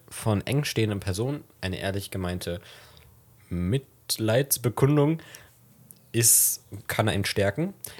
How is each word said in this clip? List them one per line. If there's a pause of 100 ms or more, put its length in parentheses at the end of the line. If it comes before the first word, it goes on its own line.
von
eng
stehenden
Personen (160)
eine
ehrlich
gemeinte (880)
Mitleidsbekundung (880)
ist, (240)
kann
einen
stärken. (240)